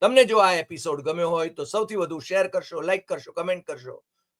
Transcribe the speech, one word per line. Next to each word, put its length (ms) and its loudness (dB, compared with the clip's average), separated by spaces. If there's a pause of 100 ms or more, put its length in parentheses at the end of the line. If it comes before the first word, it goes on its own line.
તમને 220 8
જો 140 2
આ 160 6
એપિસોડ 480 -4
ગમ્યો 280 -2
હોય 200 -2
તો 140 -10
સૌથી 320 -4
વધુ 240 -4
શેર 280 0
કરશો, 340 -6
લાઈક 260 -4
કરશો, 240 -8
કમેન્ટ 340 -6
કરશો 400 -14 (340)